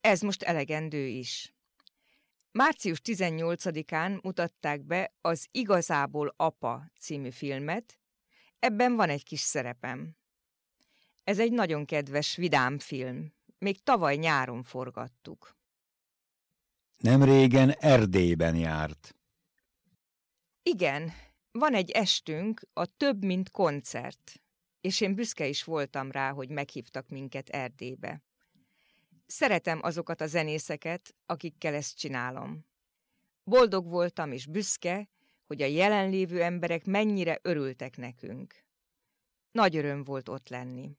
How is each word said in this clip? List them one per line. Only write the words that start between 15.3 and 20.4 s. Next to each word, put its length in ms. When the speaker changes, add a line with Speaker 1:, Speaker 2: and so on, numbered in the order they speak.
Speaker 2:
Nem 260
régen 480
Erdélyben 840
járt. 600